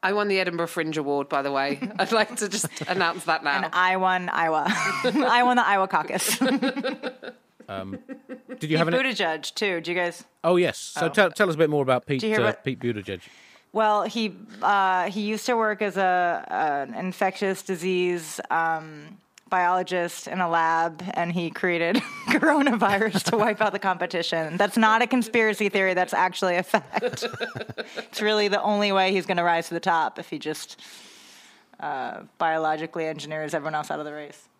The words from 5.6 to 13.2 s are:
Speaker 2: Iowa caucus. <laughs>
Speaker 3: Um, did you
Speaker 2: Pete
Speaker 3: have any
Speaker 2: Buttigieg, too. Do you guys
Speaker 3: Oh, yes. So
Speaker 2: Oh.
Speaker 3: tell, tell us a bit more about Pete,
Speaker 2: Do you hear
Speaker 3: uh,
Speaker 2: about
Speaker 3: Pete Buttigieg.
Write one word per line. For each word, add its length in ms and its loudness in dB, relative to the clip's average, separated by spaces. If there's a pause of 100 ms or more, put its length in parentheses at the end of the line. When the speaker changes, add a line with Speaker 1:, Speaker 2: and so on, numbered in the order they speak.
Speaker 2:
Iowa 200 2
caucus. 540 -2
<laughs> 100 2 (1160)
Speaker 3:
Um, 280 -8 (600)
did 40 -8
you 40 -6
Speaker 2:
Pete 100 2
Speaker 3:
have 120 4
any 80 2
Speaker 2:
Buttigieg, 580 -2
too. 240 -2
Do 100 -10
you 80 -2
guys 280 -4 (180)
Speaker 3:
Oh, 140 4
yes. 200 2
So 280 -4
Speaker 2:
Oh. 40 2
Speaker 3:
tell, 220 4
tell 160 2
us 80 -2
a 20 -8
bit 120 4
more 120 2
about 240 2
Pete, 140 -2
Speaker 2:
Do 80 -2
you 60 0
hear 120 2
Speaker 3:
uh, 40 4
Speaker 2:
about 160 -6
Speaker 3:
Pete 120 -4
Buttigieg. 440 -4 (500)